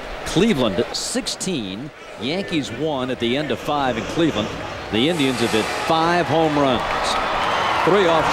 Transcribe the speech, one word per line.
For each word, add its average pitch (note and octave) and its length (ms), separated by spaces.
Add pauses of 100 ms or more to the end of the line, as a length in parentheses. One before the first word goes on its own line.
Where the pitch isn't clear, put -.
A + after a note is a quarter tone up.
(260)
Cleveland E3+ 680
sixteen, C#3 960 (300)
Yankees D3+ 500
one C3 400
at A#2+ 80
the A#2+ 160
end D3 160
of G#2+ 80
five C#3 380
in G#2 80 (100)
Cleveland. A2 320 (460)
The A#2+ 160
Indians C3+ 320
have A2 100
hit G#2+ 140 (200)
five E3 400
home D3+ 320
runs. C3+ 240 (1040)
Three F#3 240
off E3 260